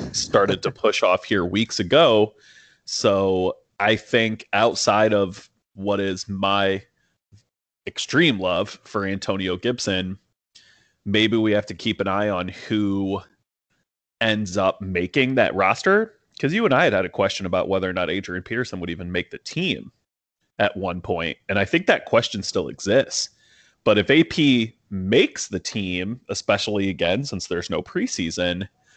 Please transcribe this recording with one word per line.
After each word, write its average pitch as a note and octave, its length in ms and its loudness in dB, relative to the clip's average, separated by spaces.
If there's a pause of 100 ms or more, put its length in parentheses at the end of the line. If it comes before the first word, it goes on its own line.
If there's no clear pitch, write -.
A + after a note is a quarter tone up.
(120)
started G2 500 0
to F#2+ 80 -2
push - 320 0
off F#2 220 2
here G2 200 0
weeks G2+ 340 -2
ago. A2 540 4 (540)
So F#2+ 720 2 (220)
I G#2+ 160 4
think A2+ 580 -2
outside G#2+ 580 4
of G2 380 -2 (240)
what G2 260 -2
is G2 260 -4
my G2 560 0 (1040)
extreme C#3 540 0
love F2+ 440 -2
for G2+ 200 -4
Antonio F#2+ 540 -4
Gibson, F#2+ 600 -4 (840)
maybe G#2+ 320 2
we A2 160 2
have G2+ 140 0
to - 80 -12
keep G#2+ 260 -4
an G2 80 0
eye G#2 220 0
on F2+ 180 -4
who G2 720 -2 (1000)
ends G#2+ 360 0
up F#2+ 240 0
making F#2+ 540 0
that A2 180 4
roster. F#3+ 640 2 (240)
'Cause C#3+ 140 -2
you A3+ 120 0
and F#3+ 80 4
I C#3+ 120 4
had C3 80 4
had F#2+ 120 2
a F2+ 40 -4
question G2 360 -2
about F2+ 240 0
whether F#2+ 220 0
or - 20 -6
not F2+ 160 -2
Adrian F#2 360 -6
Peterson A2+ 340 -6
would F2 100 -8
even F2 220 -8
make F2 220 -4
the - 60 -16
team D#3 520 -6 (720)
at G#2 160 0
one F2+ 240 -6
point. E2+ 380 -4 (100)
And G2 100 0
I G2 60 2
think E3+ 240 0
that - 160 2
question A2+ 400 0
still E2 240 -4
exists. - 640 0 (520)
But G#2 160 4
if G2+ 140 2
A D#3+ 100 8
P C3 540 2 (140)
makes G2+ 580 0
the G2+ 100 -6
team, F#2+ 680 -6
especially G2+ 600 -2
again, F#2 360 0
since G2 240 -8
there's F2 200 -4
no E2+ 140 -4
preseason, F2+ 840 -4 (280)